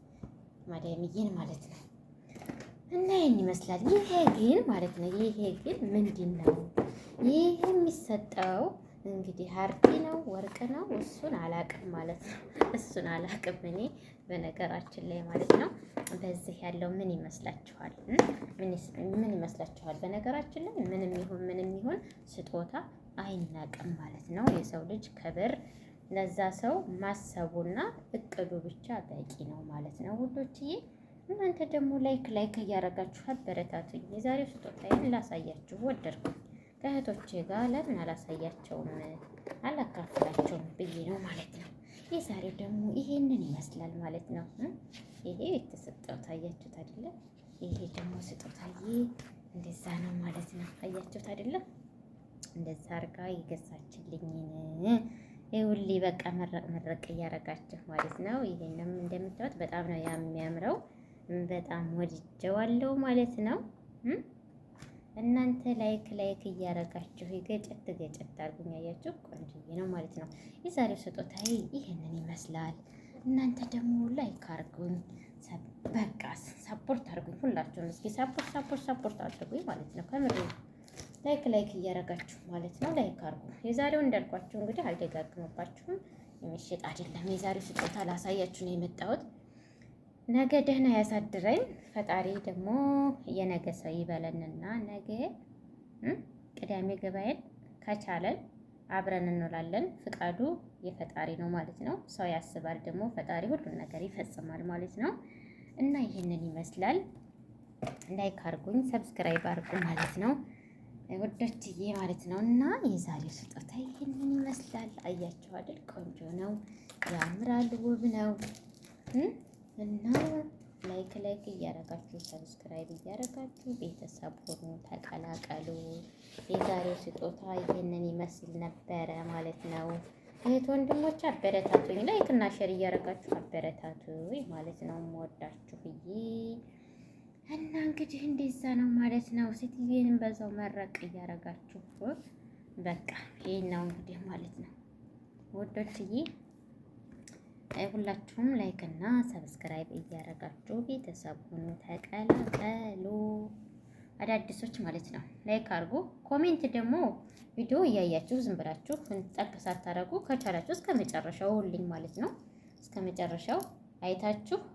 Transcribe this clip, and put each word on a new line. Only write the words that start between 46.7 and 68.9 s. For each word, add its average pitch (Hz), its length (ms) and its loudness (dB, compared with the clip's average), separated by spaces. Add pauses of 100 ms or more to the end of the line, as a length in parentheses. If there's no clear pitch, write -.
አይደለ? 165 280 -12 (560)
ይሄ 175 180 -2 (120)
ደግሞ 180 300 -6
ስጦታዬ 180 640 -12 (640)
እንደዛ 170 340 -10 (140)
ነው 180 180 -4
ማለት 170 380 -6
ነው። 175 140 -8 (100)
አያችሁት 190 500 -8
አይደለ? 202 260 -4 (1000)
እንደዛ 160 380 -6
አርጋ 170 260 -6 (100)
የገዛችልኝን 165 1700 -2 (460)
ይኸውልኝ። 208 540 2
በቃ 180 200 2 (120)
መረቅ 175 360 -2
መረቅ 165 380 -4
እያረጋችሁ 165 800 -8
ማለት 160 340 -4
ነው። 214 240 -2
ይሄንም 170 520 -4
እንደምታዩት 185 600 -6
በጣም 170 320 -4
ነው 165 140 -2
የሚያምረው፣ 165 720 -2 (720)
በጣም 175 380 -2 (100)
ወድጀዋለሁ 214 1040 2
ማለት 247 400 4
ነው። 226 200 2 (440)
እም? 294 160 0 (1000)
እናንተ 247 460 4 (120)
ላይክ 214 380 2
ላይክ 196 340 0
እያረጋችሁ 175 840 -4 (140)
ገጨት - 520 -4
ገጨት - 440 -10
አርጉኝ። 156 340 -6
አያችሁ 170 400 -6 (100)